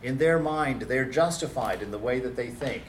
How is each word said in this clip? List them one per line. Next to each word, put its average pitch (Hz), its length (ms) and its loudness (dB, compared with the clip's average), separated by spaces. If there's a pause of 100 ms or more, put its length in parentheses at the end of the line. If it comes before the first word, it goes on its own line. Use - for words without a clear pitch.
In 131 160 -2
their 165 220 6
mind, 151 420 0
they're 131 220 2
justified 131 760 0
in 101 100 -6
the 104 60 -6
way 123 200 0
that 127 160 -4
they 123 140 -4
think. 120 400 -6